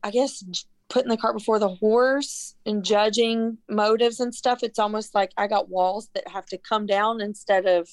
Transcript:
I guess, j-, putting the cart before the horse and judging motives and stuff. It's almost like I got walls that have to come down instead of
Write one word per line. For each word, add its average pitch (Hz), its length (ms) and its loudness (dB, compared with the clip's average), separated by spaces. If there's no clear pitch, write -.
I 208 80 -4
guess, 254 300 -2
j-, 180 240 -10
putting 254 220 0
the 226 60 2
cart 220 200 -2
before 214 220 0
the 202 100 2
horse 240 840 0
and 214 180 -2
judging 226 720 2
motives 220 520 2
and 247 140 -4
stuff. 247 280 -2
It's 226 160 -6
almost 214 360 -2
like 196 220 0
I 208 100 -2
got 202 220 0
walls 185 460 0
that 196 140 -6
have - 180 -10
to 190 120 -10
come 214 280 -2
down 208 340 0
instead 202 460 0
of 175 260 4